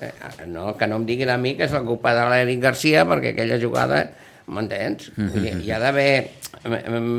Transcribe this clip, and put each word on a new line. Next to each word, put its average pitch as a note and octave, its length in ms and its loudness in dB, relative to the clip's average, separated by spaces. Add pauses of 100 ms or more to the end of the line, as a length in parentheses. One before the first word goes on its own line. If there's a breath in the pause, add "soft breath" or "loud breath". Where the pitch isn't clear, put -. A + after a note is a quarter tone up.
eh, A#2 100 -10 (320)
no, F2 320 -6
que G#2+ 120 0
no G#2+ 100 -2
em A2+ 80 -2
diguin B2 240 0
a B2 80 2
mi B2+ 180 0
que E3 100 0
és C3+ 80 0
la C#3 80 0
culpa A#2+ 320 0
de A#2+ 140 4
l'Eric B2 340 2
Garcia D3+ 440 4
perquè C#3 280 0
aquella A2+ 260 0
jugada, B2+ 440 2 (400 loud breath)
m'entens? G#2 720 -6
Vull G#2 280 -2
dir, G2+ 160 -2
hi G2+ 140 -6
ha A2 80 -2
d'haver C#3 320 2 (500)
m-, A#2 240 -4
m-, A#2 160 -2 (180)